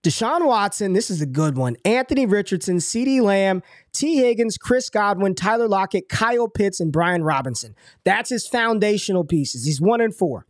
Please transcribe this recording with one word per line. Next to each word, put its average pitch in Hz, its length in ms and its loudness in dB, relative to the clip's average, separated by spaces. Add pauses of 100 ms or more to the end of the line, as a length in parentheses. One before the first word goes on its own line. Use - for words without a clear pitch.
Deshaun 262 420 0
Watson, 202 480 0
this 202 180 0
is 160 120 -2
a 147 40 -2
good 143 300 0
one. 123 300 -2
Anthony 254 400 0
Richardson, 185 540 -2
CeeDee 254 420 0
Lamb, 196 400 2 (320)
T 311 220 0
Higgins, 233 420 2
Chris 247 320 0
Godwin, 196 440 0
Tyler 220 340 0
Lockett, 190 420 -2
Kyle 233 380 0
Pitts, 202 300 -2
and 160 140 -2
Brian 170 320 0
Robinson. 131 500 -4 (300)
That's 202 240 0
his 240 180 -4
foundational 208 800 0
pieces. 139 400 -2
He's 143 160 0
one 233 220 4
and 226 120 0
four. 135 360 -4